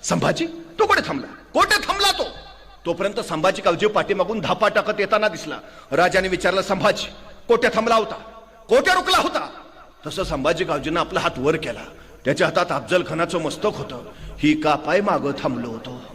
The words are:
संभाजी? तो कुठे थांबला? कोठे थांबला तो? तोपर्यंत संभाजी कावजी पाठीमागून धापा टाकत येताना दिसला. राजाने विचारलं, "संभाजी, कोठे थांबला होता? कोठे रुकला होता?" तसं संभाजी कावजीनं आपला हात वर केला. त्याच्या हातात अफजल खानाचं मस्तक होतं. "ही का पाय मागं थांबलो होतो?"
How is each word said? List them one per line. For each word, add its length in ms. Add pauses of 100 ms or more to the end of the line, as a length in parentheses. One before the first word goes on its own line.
संभाजी? 420
तो 400
कुठे 200
थांबला? 200
कोठे 640
थांबला 220
तो? 120 (640)
तोपर्यंत 340
संभाजी 420
कावजी 240
पाठीमागून 540
धापा 280
टाकत 300
येताना 300
दिसला. 300 (340)
राजाने 360
विचारलं, 340
"संभाजी, 440 (420)
कोठे 260
थांबला 200
होता? 200 (540)
कोठे 260
रुकला 240
होता?" 300 (580)
तसं 180
संभाजी 400
कावजीनं 360
आपला 200
हात 180
वर 180
केला. 240 (440)
त्याच्या 220
हातात 240
अफजल 380
खानाचं 320
मस्तक 340
होतं. 280 (360)
"ही 220
का 140
पाय 260
मागं 320 (100)
थांबलो 260
होतो?" 340 (120)